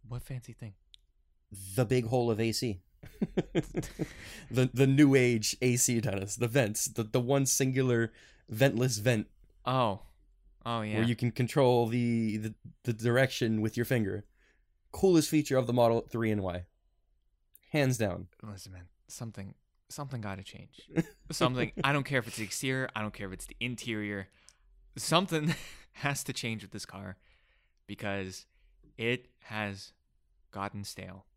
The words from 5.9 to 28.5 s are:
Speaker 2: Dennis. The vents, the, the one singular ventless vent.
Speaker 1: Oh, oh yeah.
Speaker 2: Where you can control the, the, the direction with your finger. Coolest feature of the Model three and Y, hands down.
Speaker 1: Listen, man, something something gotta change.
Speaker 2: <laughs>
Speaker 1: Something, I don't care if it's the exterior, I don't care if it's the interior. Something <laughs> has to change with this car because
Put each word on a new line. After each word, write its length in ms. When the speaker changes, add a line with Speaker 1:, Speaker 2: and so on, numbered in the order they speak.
Speaker 2:
Dennis. 340
The 120
vents, 380
the, 180
the 160
one 260
singular 680
ventless 480
vent. 280
Speaker 1:
Oh, 360
oh 160
yeah. 140
Speaker 2:
Where 80
you 120
can 160
control 560
the, 500
the, 180
the 100
direction 680
with 160
your 80
finger. 400
Coolest 380
feature 280
of 100
the 60
Model 360
three 220
and 100
Y, 240
hands 280
down. 280
Speaker 1:
Listen, 320
man, 120
something 460
something 320
gotta 220
change. 360
Speaker 2:
<laughs> 280
Speaker 1:
Something, 400
I 100
don't 120
care 140
if 80
it's 100
the 60
exterior, 520
I 60
don't 120
care 140
if 60
it's 140
the 120
interior. 680
Something 560
<laughs> 180
has 320
to 80
change 300
with 80
this 140
car 320
because 580